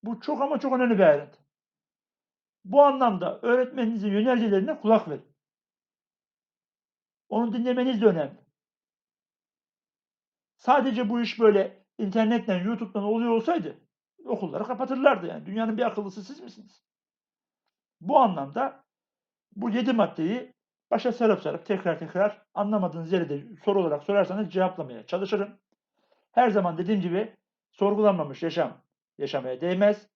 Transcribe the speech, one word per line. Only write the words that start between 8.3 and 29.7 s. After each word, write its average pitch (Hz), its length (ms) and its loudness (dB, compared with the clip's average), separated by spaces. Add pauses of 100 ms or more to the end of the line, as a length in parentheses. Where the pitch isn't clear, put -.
Sadece 247 520 2
bu 240 120 -2
iş 233 200 -4
böyle 220 440 4 (140)
internetten, 220 680 0
YouTube'dan 214 400 -6
oluyor 226 260 0
olsaydı 226 500 -2 (440)
okulları 196 400 -6
kapatırlardı 254 640 0
yani. 151 200 -10
Dünyanın 220 300 -4
bir 240 100 -2
akıllısı 208 380 -8
siz 285 160 -20
misiniz? - 440 -20 (1160)
Bu 240 180 2
anlamda 180 680 -2 (720)
bu 220 140 -4
yedi 240 220 0
maddeyi 208 600 -2 (360)
başa 233 220 0
sarıp 220 280 2
sarıp - 260 -8
tekrar 185 320 -2
tekrar 185 440 -2 (120)
anlamadığınız 180 580 -2
yere 170 160 0
de 143 360 -8
soru 196 160 2
olarak 151 240 -2
sorarsanız 202 480 0
cevaplamaya 175 540 -4
çalışırım. 196 520 -4 (720)
Her 240 180 4
zaman 180 280 0
dediğim 190 220 0
gibi 180 360 -4 (340)
sorgulanmamış 196 720 0
yaşam 165 400 -4 (360)
yaşamaya 131 420 -6
değmez. 196 560 0